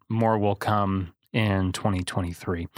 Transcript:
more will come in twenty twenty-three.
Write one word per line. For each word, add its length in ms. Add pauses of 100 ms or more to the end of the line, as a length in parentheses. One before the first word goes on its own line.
more 300
will 180
come 580 (200)
in 400
twenty 300
twenty-three. 640 (100)